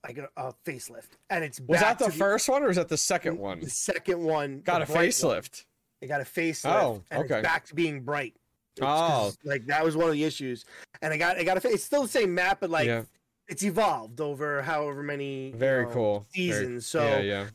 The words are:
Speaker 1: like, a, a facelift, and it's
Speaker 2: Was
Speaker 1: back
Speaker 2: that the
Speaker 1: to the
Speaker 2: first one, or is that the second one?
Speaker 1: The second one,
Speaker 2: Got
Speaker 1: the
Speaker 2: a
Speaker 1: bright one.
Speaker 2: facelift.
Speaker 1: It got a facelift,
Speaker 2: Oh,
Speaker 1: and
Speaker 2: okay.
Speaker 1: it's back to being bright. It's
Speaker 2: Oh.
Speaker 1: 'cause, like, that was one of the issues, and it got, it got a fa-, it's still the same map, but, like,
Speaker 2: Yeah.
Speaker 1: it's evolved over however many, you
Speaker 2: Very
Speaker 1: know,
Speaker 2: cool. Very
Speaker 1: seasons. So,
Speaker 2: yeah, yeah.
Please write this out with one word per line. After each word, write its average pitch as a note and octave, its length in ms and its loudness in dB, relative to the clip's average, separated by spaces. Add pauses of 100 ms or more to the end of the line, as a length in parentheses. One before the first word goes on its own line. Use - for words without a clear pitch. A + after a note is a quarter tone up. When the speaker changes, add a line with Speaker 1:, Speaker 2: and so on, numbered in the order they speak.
Speaker 1:
like, B2 140 -12
a, C#3 180 -10
a C3 160 -8 (120)
facelift, A#2+ 460 -12 (200)
and E3+ 140 0
it's C#3+ 160 -10
Speaker 2:
Was D#3 200 4
Speaker 1:
back A3+ 180 4
Speaker 2:
that - 0 -
the C4 80 2
Speaker 1:
to G3 60 4
the D3+ 60 -8
Speaker 2:
first G3 300 2
one, C#4 140 2
or C4 80 4
is F3+ 60 2
that E3+ 120 0
the D#3 80 0
second E3+ 420 -2
one? F#3+ 220 -6
Speaker 1:
The D#3 100 -8
second F3 520 -2
one, D3 380 0
Speaker 2:
Got F3 180 2
Speaker 1:
the D3+ 60 2
Speaker 2:
a - 20 -4
Speaker 1:
bright D3+ 120 0
one. F3 100 6
Speaker 2:
facelift. - 560 -2 (360)
Speaker 1:
It C3+ 80 -12
got C#3+ 120 -2
a B2+ 40 -6
facelift, E3+ 580 0
Speaker 2:
Oh, A2 280 -2
Speaker 1:
and D3 140 -2
Speaker 2:
okay. B2+ 140 0
Speaker 1:
it's A2+ 80 0
back D3 200 0
to - 80 -20
being D3+ 280 0
bright. C#3 320 -4 (420)
It's - 60 -4
Speaker 2:
Oh. C3+ 40 0
Speaker 1:
'cause, D3 580 2
like, C#3 220 -4
that D#3 180 2
was D#3 120 2
one E3 100 4
of D#3+ 60 4
the D3 120 2
issues, C3 400 -4 (360)
and D#3 120 -2
it D3+ 60 0
got, F3 200 2
it E3+ 60 0
got F#3 120 4
a F#3 40 2
fa-, A#3+ 120 2
it's G3 120 0
still C#4+ 180 2
the A3 60 -2
same G3+ 260 2
map, F3+ 260 2
but, F3+ 100 -2
like, D#3 160 2
Speaker 2:
Yeah. A#2 180 0 (440)
Speaker 1:
it's D#3 160 -8
evolved D#3 560 0
over C#3+ 420 -2
however D3 400 -2
many, C#3 480 -6
you A#2 60 -12
Speaker 2:
Very B2+ 300 2
Speaker 1:
know, A#2+ 60 -8
Speaker 2:
cool. G#2 420 0
Very F3+ 180 0
Speaker 1:
seasons. A2 340 -4
So, D3+ 180 0
Speaker 2:
yeah, G#2 160 4
yeah. G2+ 340 -2